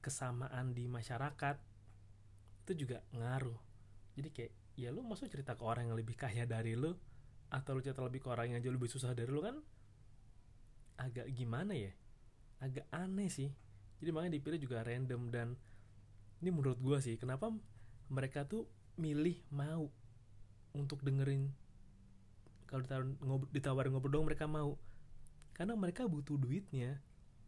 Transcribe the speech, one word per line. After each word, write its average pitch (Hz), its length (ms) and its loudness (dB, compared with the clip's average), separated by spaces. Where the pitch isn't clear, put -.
kesamaan 127 720 0
di 120 160 0
masyarakat, 139 720 0
itu 196 80 2
juga 127 400 -2
ngaruh. 123 420 0
Jadi 143 160 -4
kayak, 117 200 -6
ya 120 80 -2
lu 233 160 -2
maksud 226 240 -4
cerita 139 240 -2
ke - 80 -6
orang 117 320 4
yang - 20 4
lebih 113 220 0
kaya 117 320 2
dari 113 240 2
lu, 156 240 4
atau 135 240 0
lu 131 80 0
cerita 131 160 -2
lebih 127 240 0
ke 127 80 0
orang 120 240 2
yang 120 80 2
jauh 127 80 2
lebih 123 160 4
susah 127 240 2
dari 117 160 2
lu 147 160 4
kan 277 160 -2
agak 123 400 -2
gimana 131 400 2
ya? 98 160 -2
Agak 131 320 -4
aneh 190 400 2
sih. 139 240 0
Jadi 156 80 0
makanya 160 320 4
dipilih 151 180 2
juga 123 220 0
random. 120 480 2
Dan 120 240 0
ini 175 80 4
menurut 131 320 4
gua 139 160 6
sih, 120 240 0
kenapa 135 320 0
mereka 135 400 2
tuh 226 160 0
milih 156 400 4
mau 151 320 2
untuk 139 320 0
dengerin, 135 460 4
kalau 131 160 0
ditawar-, 131 400 0
ngob-, 135 320 2
ditawarin 135 400 4
ngobrol 135 240 4
doang 156 80 10
mereka 151 240 6
mau. 147 320 2
Karena 208 240 0
mereka 202 320 2
butuh 143 320 4
duitnya. 135 640 2